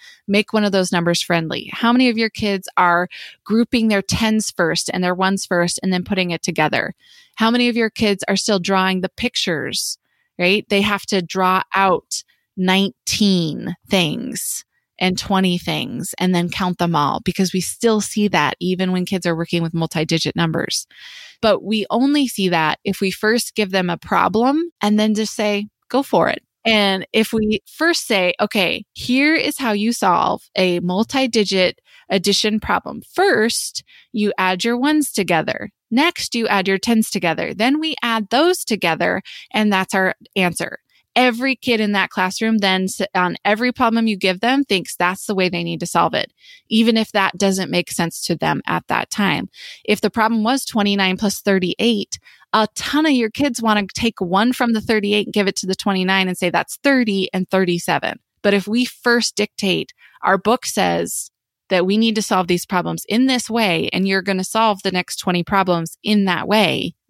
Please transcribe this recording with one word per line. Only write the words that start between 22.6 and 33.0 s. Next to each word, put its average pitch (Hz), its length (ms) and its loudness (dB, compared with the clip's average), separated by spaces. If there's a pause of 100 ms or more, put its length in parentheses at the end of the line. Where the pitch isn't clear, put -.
if - 160 -4
we 190 120 0
first 220 420 0
give 208 160 -2
them 185 220 0
a 165 80 -4
problem 233 720 0 (100)
and 208 180 2
then 214 140 2
just 214 220 -4
say, 208 320 -2 (220)
"Go 269 120 0
for - 280 2
it." - 120 -4 (240)
And 202 480 2
if 214 180 2
we 214 360 0
first 330 400 -2
say, 185 320 2
"Okay, 190 540 -2
here 285 420 0
is - 240 -2
how 233 140 -2
you 214 180 0
solve 180 500 0 (140)
a 180 240 2
multi-digit 190 1000 0 (300)
addition 202 500 0
problem. - 440 -4 (100)